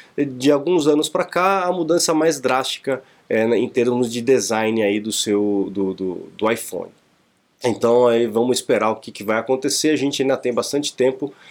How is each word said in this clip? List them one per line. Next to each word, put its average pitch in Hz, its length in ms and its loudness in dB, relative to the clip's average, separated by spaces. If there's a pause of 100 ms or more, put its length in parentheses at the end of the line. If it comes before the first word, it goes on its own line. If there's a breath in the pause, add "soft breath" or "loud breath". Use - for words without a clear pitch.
(160 loud breath)
de 135 360 0
alguns 147 340 2
anos 151 220 2
pra 180 160 -2
cá, 185 400 0
a 180 80 0
mudança 170 400 0
mais 156 260 2
drástica, 127 640 -2 (260 soft breath)
é, 110 160 2 (120)
em 117 120 0
termos 120 440 0
de 120 80 -6
design 110 640 2
aí 104 180 2
do 110 100 -6
seu, 101 640 0
do, 95 220 -2
do, 92 420 -8
do 110 140 -2
iPhone. 90 400 -6 (760)
Então 120 440 4
aí 117 180 4
vamos 117 320 0
esperar 110 320 0
o 110 60 -2
que, - 160 -16
que - 100 -14
vai 110 160 -2
acontecer. 131 520 -2
A 151 60 2
gente 139 260 -2
ainda 131 140 2
tem 123 160 -4
bastante 143 420 -4
tempo 131 380 -2 (180 loud breath)